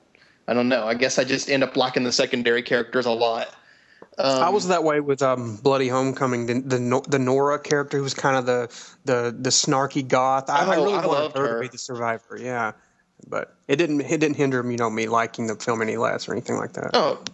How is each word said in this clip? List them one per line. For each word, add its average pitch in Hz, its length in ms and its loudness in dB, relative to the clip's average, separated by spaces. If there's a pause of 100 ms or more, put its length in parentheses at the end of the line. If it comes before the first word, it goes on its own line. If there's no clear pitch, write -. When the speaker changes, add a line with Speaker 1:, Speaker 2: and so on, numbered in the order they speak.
(500)
Speaker 1:
I 117 40 2
don't 120 140 2
know. 120 180 2
I 117 80 0
guess 127 240 0
I 135 60 2
just 135 260 -2
end 135 120 4
up 127 140 -2
liking 131 280 0
the 123 80 0
secondary 123 500 0
characters 120 420 -2
a 120 80 0
lot. 117 360 0 (680)
Um, 135 260 2
Speaker 2:
I 170 60 4
was 190 200 2
that 170 140 4
way 151 180 4
with, 143 220 0
um, 123 340 0
Bloody 135 320 2
Homecoming. 131 580 0
The, 120 140 0
the, 127 200 0
No-, 123 260 0
the 143 120 2
Nora 135 400 2
character, 143 400 -2
who 139 40 -2
was 135 120 -6
kinda 135 260 2
the, 123 500 -4 (140)
the, 120 340 0
the 127 120 0
snarky 139 580 0
goth. 131 400 2
I, 143 120 2
I 151 40 2
Speaker 1:
Oh, 190 60 0
Speaker 2:
really 170 240 2
Speaker 1:
I 170 120 -2
Speaker 2:
wanted - 40 2
Speaker 1:
loved 143 260 0
Speaker 2:
her 139 120 0
Speaker 1:
her. 117 80 -2
Speaker 2:
to 117 40 -2
be 127 80 -6
the 123 100 -14
survivor. 117 600 -6
Yeah, 117 320 -4 (560)
but - 260 -6 (140)
it - 80 2
didn't, 151 240 0
it 156 200 -2
didn't 151 160 2
hinder, 131 320 0
you 120 80 -2
know, 117 140 0
me 110 160 -2
liking 117 400 -2
the 107 80 -4
film 113 280 -2
any 110 140 -2
less 117 320 -2
or - 40 -4
anything 117 240 -4
like 107 160 -6
that. - 220 -6
Speaker 1:
Oh, 170 280 0 (100)